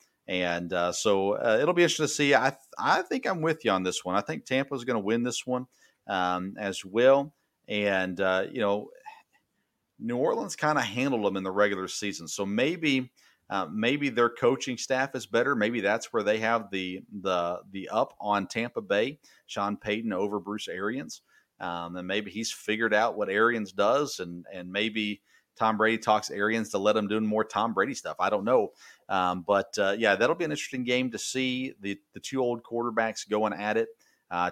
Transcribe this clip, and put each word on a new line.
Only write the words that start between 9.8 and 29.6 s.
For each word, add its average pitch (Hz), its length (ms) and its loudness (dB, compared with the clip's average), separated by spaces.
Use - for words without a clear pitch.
New 120 200 -4
Orleans 196 380 -2
kinda 151 260 2
handled 117 420 0
them 98 140 2
in 98 60 -4
the 95 60 -4
regular 98 380 2
season. 85 400 -6
So - 160 -6
maybe, 131 640 0
uh, 95 220 -2
maybe 127 380 0
their 117 200 4
coaching 127 480 0
staff 135 380 -2
is 123 120 -8
better. 127 280 2
Maybe 113 260 0
that's 104 320 0
where 113 100 0
they 107 160 2
have 110 320 0
the, 92 320 -4
the, 90 400 0
the 95 200 -10
up 113 300 0
on 101 260 0
Tampa 117 340 -6
Bay, 107 380 0
Sean 101 300 -4
Payton 110 360 -4
over 101 280 -2
Bruce 101 260 -8
Arians. 107 560 -8
Um, 87 360 -6
and 90 120 -8
maybe 101 220 -2
he's 110 200 -6
figured 107 420 -2
out 107 240 4
what 98 140 -2
Arians 110 420 2
does, 113 460 2
and, 87 340 -10
and 90 200 -12
maybe 104 500 -2
Tom 110 200 2
Brady 110 220 4
talks 107 320 2
Arians 107 400 -2
to 101 80 0
let 107 180 4
him 107 100 2
do 107 140 0
more 107 240 2
Tom 107 280 0
Brady 101 220 0
stuff. - 240 -10
I 92 120 2
don't 101 140 0
know. 113 280 4
Um, 90 380 0
but, 98 320 2